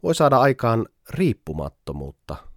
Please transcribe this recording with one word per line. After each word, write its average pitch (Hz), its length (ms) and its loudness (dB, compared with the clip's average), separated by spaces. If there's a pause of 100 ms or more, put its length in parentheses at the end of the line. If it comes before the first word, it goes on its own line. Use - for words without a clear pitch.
Voi 165 120 0
saada 139 220 4
aikaan 120 500 2 (220)
riippumattomuutta 71 1300 -6 (220)